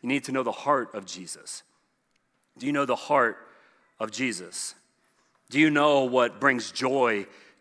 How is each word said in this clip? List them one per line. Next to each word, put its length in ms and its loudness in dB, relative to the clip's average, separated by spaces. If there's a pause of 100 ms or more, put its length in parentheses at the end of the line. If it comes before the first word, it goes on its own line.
You 80 -6
need 160 -2
to 80 -8
know 100 0
the 80 -2
heart 420 -2
of 120 -10
Jesus. 580 -14 (920)
Do 80 -8
you 80 -2
know 120 0
the 100 0
heart 420 0 (640)
of 100 -6
Jesus? 640 -8 (760)
Do 120 2
you 80 6
know 340 4
what 380 2
brings 300 2
joy 540 0 (360)